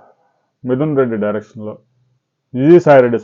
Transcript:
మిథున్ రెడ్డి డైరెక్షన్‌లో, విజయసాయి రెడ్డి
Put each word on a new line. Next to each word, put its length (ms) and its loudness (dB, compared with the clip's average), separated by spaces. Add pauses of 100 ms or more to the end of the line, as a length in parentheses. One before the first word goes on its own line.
(640)
మిథున్ 360 -4
రెడ్డి 240 -2
డైరెక్షన్‌లో, 500 -10 (800)
విజయసాయి 480 4
రెడ్డి 220 -2